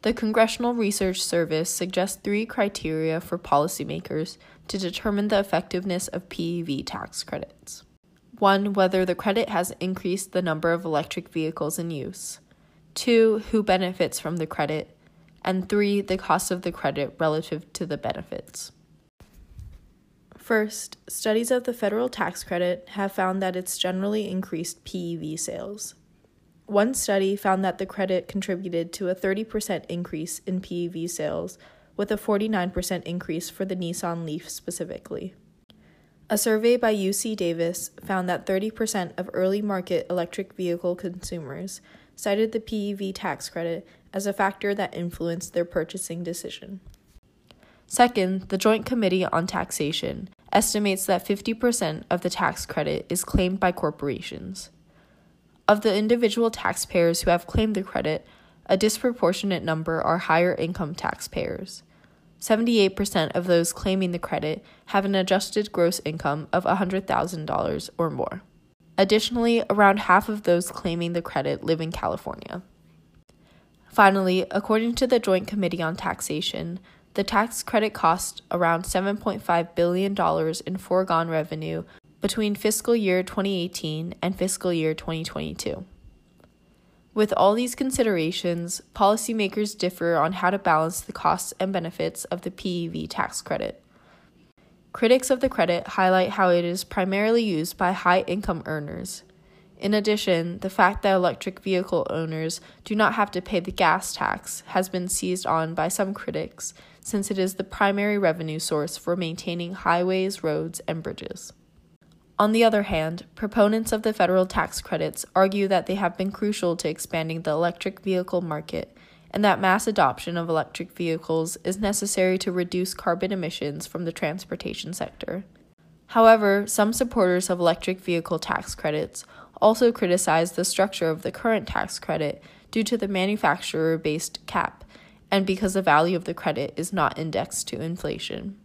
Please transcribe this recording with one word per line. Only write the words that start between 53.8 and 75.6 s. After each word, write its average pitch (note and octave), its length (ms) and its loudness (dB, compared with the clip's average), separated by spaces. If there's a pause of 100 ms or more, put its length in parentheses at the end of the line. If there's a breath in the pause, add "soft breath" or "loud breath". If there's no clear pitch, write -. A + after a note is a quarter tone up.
Of G#3 140 6
the G#3 140 2
individual A3+ 540 2
taxpayers - 720 0
who - 80 2
have F3 160 4
claimed A3 300 0
the F#3+ 80 -2
credit, - 420 -4 (400 soft breath)
a - 100 4
disproportionate G#3 840 2
number D#3+ 400 -2
are F#3 160 2
higher F3 380 4
income E3 400 -4
taxpayers. - 880 -8 (560 soft breath)
Seventy-eight A3 560 4
percent F#3+ 400 0
of F3 100 0
those E3+ 260 4
claiming F#3+ 380 0
the F3 80 -4
credit D#3+ 480 -4 (220 loud breath)
have G3 180 2
an G3 80 0
adjusted G3 580 2
gross E3+ 320 2
income D#3 480 -4
of F#3 140 2
a F#3 120 2
hundred F#3+ 280 -2
thousand E3+ 400 -2
dollars D#3 540 -2
or E3 100 2
more. D3 320 -6 (560)
Additionally, A#3 720 4
around G3+ 300 6
half F#3+ 280 4
of G#3+ 140 -4
those F3 300 2
claiming E3+ 420 -2
the E3+ 80 -2
credit C#3+ 420 -2
live E3 180 0
in D#3+ 100 -4
California. - 720 -6 (1300 soft breath)
Finally, F#3+ 600 6
according A3+ 460 2
to C4 100 2
the A#3+ 140 4
Joint F#3+ 280 2
Committee F3+ 360 -2